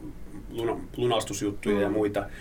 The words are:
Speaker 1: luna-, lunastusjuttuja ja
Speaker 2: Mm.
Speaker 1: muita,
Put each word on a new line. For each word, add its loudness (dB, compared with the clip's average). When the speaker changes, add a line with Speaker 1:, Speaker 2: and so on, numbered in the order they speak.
Speaker 1:
luna-, -2
lunastusjuttuja 2
ja 4
Speaker 2:
Mm. 2
Speaker 1:
muita, 2